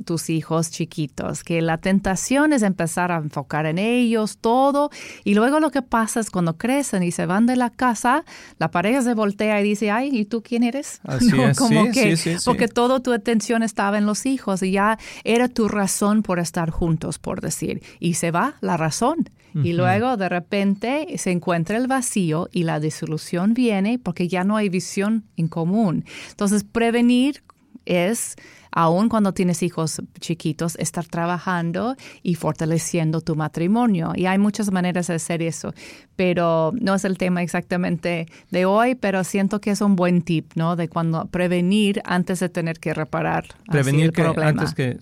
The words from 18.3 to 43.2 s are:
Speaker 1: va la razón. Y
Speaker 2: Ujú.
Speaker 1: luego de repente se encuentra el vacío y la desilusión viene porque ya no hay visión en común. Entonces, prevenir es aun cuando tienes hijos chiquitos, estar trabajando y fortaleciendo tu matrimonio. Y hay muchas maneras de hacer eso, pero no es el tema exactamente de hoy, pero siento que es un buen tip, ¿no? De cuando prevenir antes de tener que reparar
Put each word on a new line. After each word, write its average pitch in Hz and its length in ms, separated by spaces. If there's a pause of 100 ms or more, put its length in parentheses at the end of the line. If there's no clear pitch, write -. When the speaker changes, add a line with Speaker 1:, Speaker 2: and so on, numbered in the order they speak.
Speaker 1:
va 202 300
la 185 160
razón. 226 520 (260)
Y 156 180
Speaker 2:
Ujú. 170 40
Speaker 1:
luego 202 380
de 190 140
repente 202 800 (100)
se - 140
encuentra 170 460
el 254 100
vacío 190 640
y 180 120
la 160 160
desilusión 160 760
viene 226 420
porque 180 300
ya 180 160
no 202 140
hay 208 120
visión 202 540 (140)
en 165 100
común. 175 580 (240)
Entonces, 202 340
prevenir 240 800 (440)
es 180 500 (360)
aun 170 380
cuando 208 240
tienes 180 300
hijos 160 380 (180)
chiquitos, 165 580
estar 165 280
trabajando 175 920 (280)
y 175 120
fortaleciendo 160 840
tu 160 140
matrimonio. 170 800
Y 180 100
hay 190 120
muchas 208 340
maneras 180 360
de 175 80
hacer 165 260
eso, 165 320 (420)
pero 165 640
no 196 160
es 190 100
el 190 120
tema 180 240
exactamente 175 880 (240)
de 185 140
hoy, 226 300
pero 196 280
siento 196 380
que 214 100
es 202 100
un 202 140
buen 175 260
tip, 165 340
¿no? 165 200
De 165 140
cuando 165 380
prevenir 180 800
antes 180 340
de 180 100
tener 165 300
que 160 140
reparar 160 520